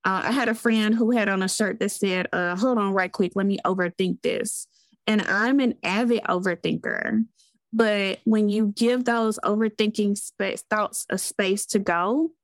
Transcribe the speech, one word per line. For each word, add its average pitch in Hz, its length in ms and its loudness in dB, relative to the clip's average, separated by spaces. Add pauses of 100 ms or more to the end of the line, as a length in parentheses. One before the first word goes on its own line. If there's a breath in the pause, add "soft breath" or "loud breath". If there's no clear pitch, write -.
Uh, 185 200 0
I 208 80 0
had 247 160 0
a 220 60 0
friend 220 400 2
who 226 180 2
had 214 160 2
on 190 140 0
a 185 60 -2
shirt 214 300 -2
that 202 120 -2
said, 185 420 -2
uh, 175 240 -2
"Hold 247 200 0
on 202 160 0
right 190 180 0
quick, 180 260 -2
let 196 100 0
me 196 180 0
overthink 180 580 -2
this." - 440 -4 (400 soft breath)
And 214 160 2
I'm 240 380 2
an 254 140 2 (100)
avid 226 400 0
overthinker. 175 1000 -2 (480 soft breath)
But 208 520 2
when 214 240 4
you 208 260 2
give 247 300 2
those 226 400 0
overthinking 214 760 0
space, - 500 -6
thoughts - 400 -2
a 190 100 -2
space 196 480 -2
to - 120 0
go 196 540 0 (120)